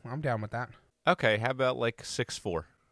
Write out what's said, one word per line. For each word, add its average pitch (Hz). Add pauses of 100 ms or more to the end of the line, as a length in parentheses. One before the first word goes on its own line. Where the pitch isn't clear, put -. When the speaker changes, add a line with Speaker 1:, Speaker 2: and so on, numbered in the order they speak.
Speaker 1:
I'm 127
down 123
with 107
that. 120 (360)
Speaker 2:
Okay, 117
how 120
about, 127
like, 117
six -
four? 82 (260)